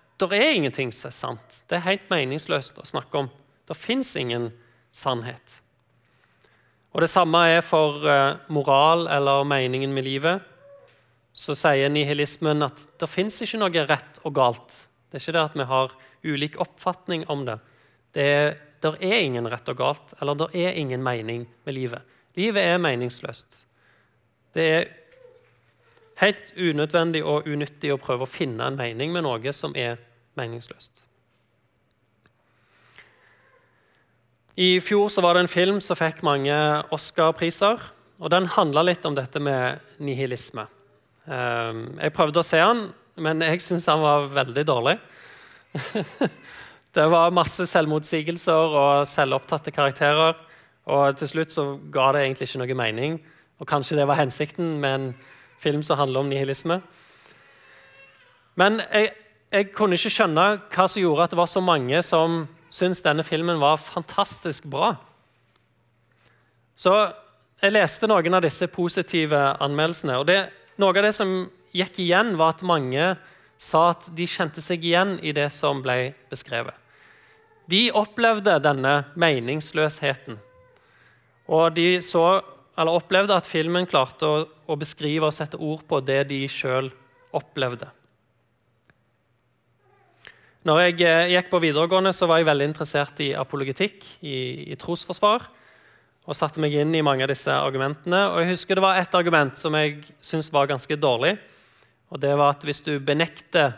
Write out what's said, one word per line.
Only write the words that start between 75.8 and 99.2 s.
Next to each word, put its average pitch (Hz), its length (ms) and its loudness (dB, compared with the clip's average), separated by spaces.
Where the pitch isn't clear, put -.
ble 127 300 -2
beskrevet. 120 420 -8
De 214 240 4
opplevde 208 680 2
denne 139 300 2
meningsløsheten. 147 1200 -2
Og 160 120 6
de 170 100 4
så, 180 360 4
eller 165 180 2
opplevde 190 400 2
at 170 120 -2
filmen 170 400 0
klarte 151 400 0
å, 151 200 0
å - 320 -8
beskrive 151 480 -2
og 147 80 -2
sette - 240 -10
ord 156 280 -6
på 147 120 0
det 135 300 0
de 135 180 -4
selv 131 480 -4
opplevde. 127 540 -6
Når 156 220 4
jeg, 175 180 2
eh, 170 320 4
gikk 180 160 0
på 180 140 2
videregående, 170 500 2
så 180 160 0
var 165 80 6
jeg 165 80 4
veldig 147 240 2
interessert 147 500 -4
i 139 140 -2
apologetikk, 139 720 -6
i, 135 480 -10
i - 80 -10
trosforsvar, 208 720 -2
og 147 160 -8
satte 156 240 -2
meg 147 160 0
inn 151 160 2
i 156 80 2
mange 135 240 2
av 139 60 -2
disse - 180 -4
argumentene. 143 720 0
Og 170 140 0
jeg 180 80 0
husker 190 260 -2
det 190 60 4
var 190 160 4
et 180 180 -2
argument 165 400 4